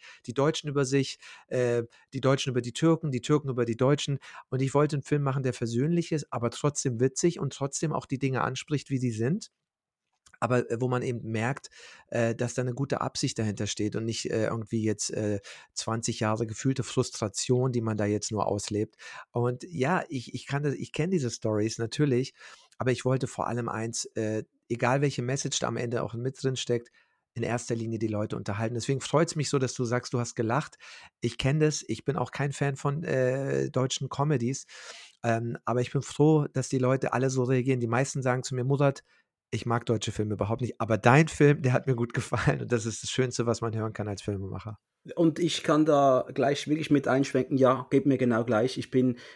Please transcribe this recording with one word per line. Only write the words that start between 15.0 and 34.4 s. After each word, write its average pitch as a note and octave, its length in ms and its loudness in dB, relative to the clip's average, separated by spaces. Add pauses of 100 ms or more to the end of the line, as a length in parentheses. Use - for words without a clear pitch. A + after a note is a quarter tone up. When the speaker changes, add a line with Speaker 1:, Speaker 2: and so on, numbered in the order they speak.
Speaker 1:
äh, G#2 280 -2 (340)
zwanzig A2+ 460 -4
Jahre A2 260 0
gefühlte B2 360 -2
Frustration, B2 880 -2
die A#2+ 100 0
man A2 140 -2
da G#2 100 0
jetzt G#2 260 0
nur G#2 140 0
auslebt. G#2 500 -2 (360)
Und B2 320 0
ja, E3 440 0
ich, B2+ 260 -8
ich - 120 -10
kann C#3+ 160 -2
das, C#3+ 120 0
ich - 180 -8
kenn D#3+ 180 -2
diese D3 200 0
Storys A2 480 -2
natürlich, C3 560 0 (440)
aber B2 140 0
ich B2 120 -4
wollte C3 220 0
vor - 200 -4
allem A#2 220 -4
eins, A2+ 380 -4 (100)
äh, A2 280 -2 (240)
egal B2 340 0
welche C#3 200 0
Message C3+ 380 -4
da B2 80 0
am A#2 80 -2
Ende A#2 260 -2
auch - 120 -6
mit B2 280 -6
drin C3 140 -2
steckt, A#2+ 340 -2 (440)
in A#2 100 -2
erster A#2 320 -2
Linie A2+ 240 -4
die A2 80 0
Leute G#2+ 280 -2
unterhalten. A2+ 380 -4
Deswegen B2+ 260 -2
freut's - 360 0
mich D3 140 -2
so, D3 100 2
dass B2+ 140 -2
du B2+ 100 -2
sagst, A#2+ 280 -2
du B2+ 60 0
hast A#2+ 160 -4
gelacht. A#2+ 440 -2 (420)
Ich - 180 -2
kenn C#3+ 220 2
das, D3+ 260 2
ich - 180 -6
bin C#3 120 -2
auch - 160 -4
kein C#3+ 200 -2
Fan C#3 240 -2
von, C#3+ 280 -4
äh, C3+ 680 0
deutschen C3 380 -2
Comedies, C3+ 580 -2 (560)